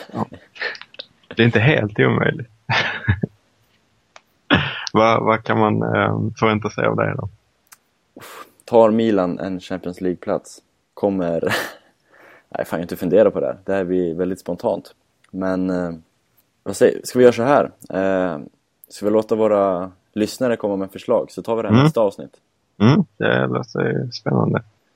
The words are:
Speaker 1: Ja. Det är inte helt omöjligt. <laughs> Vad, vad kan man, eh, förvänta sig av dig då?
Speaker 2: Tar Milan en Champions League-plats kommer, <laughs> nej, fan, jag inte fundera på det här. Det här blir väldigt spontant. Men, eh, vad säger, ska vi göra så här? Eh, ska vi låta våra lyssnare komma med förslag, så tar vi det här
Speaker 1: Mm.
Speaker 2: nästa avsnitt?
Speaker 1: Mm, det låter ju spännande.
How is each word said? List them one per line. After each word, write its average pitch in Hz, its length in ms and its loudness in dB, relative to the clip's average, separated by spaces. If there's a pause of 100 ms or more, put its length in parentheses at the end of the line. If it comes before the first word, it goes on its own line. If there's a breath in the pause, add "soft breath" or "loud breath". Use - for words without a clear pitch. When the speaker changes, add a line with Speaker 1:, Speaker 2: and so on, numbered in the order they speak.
(140)
Speaker 1:
Ja. 117 120 -4 (1080 loud breath)
Det 117 80 2
är - 20 6
inte 117 140 2
helt 110 400 2
omöjligt. 120 500 0 (180)
<laughs> - 600 -4 (1600 loud breath)
Vad, 113 300 4
vad 110 200 2
kan 113 160 0
man, 107 240 2
eh, 107 360 0 (200)
förvänta 107 300 2
sig - 160 -2
av 110 100 0
dig 107 220 0
då? 107 120 -8 (1400 loud breath)
Speaker 2:
Tar 113 260 6
Milan 104 480 0
en 92 200 -8
Champions 90 420 -10
League-plats 90 580 -6 (340)
kommer, 90 480 -2
<laughs> - 1080 -10
nej, - 160 -8
fan, 90 140 -6
jag - 20 -6
inte 87 140 -8
fundera 95 360 4
på 90 80 -4
det 71 60 -2
här. 64 200 -6
Det 95 80 -4
här 98 100 -2
blir 90 320 -2
väldigt 92 240 -4
spontant. 92 560 -6 (360)
Men, 92 380 -4
eh, 90 220 -4 (720)
vad 98 120 -8
säger, - 280 2
ska - 160 -4
vi 123 60 8
göra 120 80 10
så 117 100 -4
här? 131 280 2 (180)
Eh, 92 500 -2 (500)
ska - 160 -14
vi 104 60 2
låta 110 240 2
våra 98 560 2 (220)
lyssnare 113 420 -2
komma 101 200 -4
med 95 160 -6
förslag, 101 400 -2
så 95 100 -10
tar 113 140 -4
vi 113 60 -2
det 110 60 -4
här 104 60 4
Speaker 1:
Mm. 123 100 6
Speaker 2:
nästa 151 180 2
avsnitt? 98 300 -4 (460)
Speaker 1:
Mm, 135 280 4 (120)
det 117 300 0
låter - 420 -4
ju 127 220 -4
spännande. - 520 -2 (320)